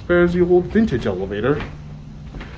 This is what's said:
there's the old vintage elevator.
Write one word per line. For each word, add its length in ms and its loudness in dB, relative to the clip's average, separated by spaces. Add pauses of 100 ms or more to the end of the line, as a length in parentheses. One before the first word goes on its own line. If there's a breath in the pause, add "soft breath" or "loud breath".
there's 260 4
the 80 2
old 240 4
vintage 400 2
elevator. 580 -2 (960 loud breath)